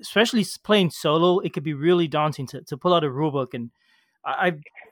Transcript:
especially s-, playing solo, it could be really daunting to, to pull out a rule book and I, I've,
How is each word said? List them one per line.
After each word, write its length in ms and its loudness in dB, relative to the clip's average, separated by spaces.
especially 400 0
s-, 160 -4
playing 340 2
solo, 500 2
it 120 -4
could 100 -6
be 120 -4
really 340 2
daunting 400 -2
to, 140 -14
to 140 -12
pull 180 2
out 100 2
a 60 -2
rule 200 -2
book 240 -4
and 160 -8
I, 200 -2
I've, 140 -2